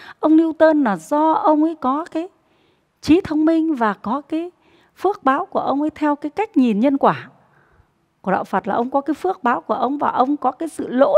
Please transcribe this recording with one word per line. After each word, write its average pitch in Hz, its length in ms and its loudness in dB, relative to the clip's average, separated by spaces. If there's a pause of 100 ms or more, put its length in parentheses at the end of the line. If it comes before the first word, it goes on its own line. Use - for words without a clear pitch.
(200)
Ông 311 160 4
Newton 320 460 4
là 208 140 0
do 302 360 0
ông 311 320 2
ấy 330 100 -2
có 285 360 -4
cái 330 180 -8 (720)
trí 330 200 4
thông 311 240 -2
minh 320 300 2
và 220 200 0
có 240 260 -6
cái 330 300 -8 (460)
phước - 280 -4
báo 269 220 0
của - 140 -6
ông 277 200 -2
ấy 302 100 -2
theo 294 260 -2
cái 294 140 -8
cách 427 260 -6
nhìn 233 240 2
nhân 277 180 2
quả 165 320 0 (920)
của 190 120 -4
Đạo 202 120 -2
Phật, 196 240 -4
là 196 60 -4
ông 240 160 -4
có 277 100 -2
cái 285 140 -6
phước 370 280 -6
báo 254 180 -2
của 226 140 -6
ông 262 240 -4
và 285 120 -2
ông 277 260 0
có 254 140 -4
cái 330 180 -8
sự - 220 -10
nỗ 254 280 4